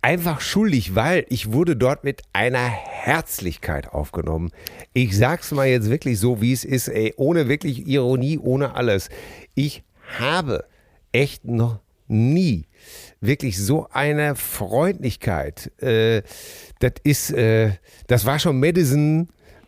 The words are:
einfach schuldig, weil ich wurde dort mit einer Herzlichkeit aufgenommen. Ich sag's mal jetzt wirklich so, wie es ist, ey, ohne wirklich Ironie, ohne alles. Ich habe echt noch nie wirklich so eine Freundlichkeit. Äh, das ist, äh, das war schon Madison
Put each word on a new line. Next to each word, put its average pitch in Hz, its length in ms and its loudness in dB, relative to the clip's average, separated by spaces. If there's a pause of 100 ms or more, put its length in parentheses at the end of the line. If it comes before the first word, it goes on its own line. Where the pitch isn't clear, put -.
einfach 165 400 0
schuldig, 143 520 0
weil 139 360 2
ich 107 240 -4
wurde 165 220 2
dort 127 280 0
mit 139 160 -4 (140)
einer 123 240 0 (100)
Herzlichkeit - 1300 -4
aufgenommen. 80 560 -4 (420)
Ich 117 240 2
sag's 127 340 2
mal 139 160 2
jetzt 123 220 2
wirklich 120 320 0
so, 117 220 2
wie 120 100 2
es 127 100 -2
ist, 131 260 -2
ey, 110 280 0
ohne 147 320 2
wirklich 131 400 -4
Ironie, 131 500 0
ohne 131 360 -2
alles. 107 340 0 (460)
Ich 143 280 -2 (360)
habe 139 480 -2 (460)
echt 139 340 0
noch 117 340 0 (260)
nie 117 600 2 (560)
wirklich 113 360 -2
so 123 340 0
eine 147 440 0
Freundlichkeit. 107 1400 -2 (100)
Äh, 113 380 2 (600)
das 123 120 2 (100)
ist, - 280 2
äh, 113 400 4 (360)
das 117 200 2
war 139 120 2
schon 139 220 2
Madison 156 680 4 (400)